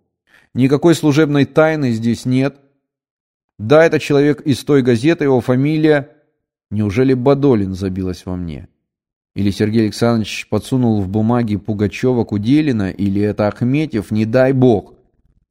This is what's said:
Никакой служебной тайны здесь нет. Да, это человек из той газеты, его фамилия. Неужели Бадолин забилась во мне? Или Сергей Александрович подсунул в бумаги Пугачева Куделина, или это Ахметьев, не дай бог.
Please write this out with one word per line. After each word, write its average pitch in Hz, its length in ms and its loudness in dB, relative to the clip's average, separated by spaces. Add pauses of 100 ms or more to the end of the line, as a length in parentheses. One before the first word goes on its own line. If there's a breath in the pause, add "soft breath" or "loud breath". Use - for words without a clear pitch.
(520 soft breath)
Никакой 135 420 2
служебной 147 500 2
тайны 156 480 0
здесь 113 320 -4
нет. 131 320 -2 (1000)
Да, 139 260 4
это 160 160 2
человек 143 400 0
из 135 240 -2
той 143 180 2
газеты, 127 420 0
его 135 160 2
фамилия. 147 680 0 (600)
Неужели 107 440 0
Бадолин 127 600 0
забилась 92 520 -6
во 92 100 -8
мне? 85 320 -10 (680)
Или 101 140 -2
Сергей 107 340 0
Александрович 110 640 -4
подсунул 113 520 -2
в 95 80 -4
бумаги 110 480 0
Пугачева 107 680 -2
Куделина, 110 680 -2
или 98 320 -2
это 104 240 0
Ахметьев, 123 640 -4
не 107 140 0
дай 127 280 2
бог. 127 420 2 (560)